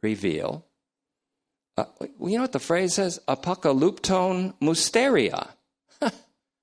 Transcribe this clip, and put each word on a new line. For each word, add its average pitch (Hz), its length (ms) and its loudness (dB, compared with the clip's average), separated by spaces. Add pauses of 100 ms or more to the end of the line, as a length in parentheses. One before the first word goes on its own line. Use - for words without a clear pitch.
reveal. 101 600 -2 (1120)
Uh, - 80 -2 (380)
you 196 120 0
know 240 60 0
what 254 100 -2
the 139 80 -2
phrase 175 340 0
says? 185 340 -2
Apocalypton 185 1300 0
mysteria. 165 920 2 (440)
<laughs> 277 120 0 (520)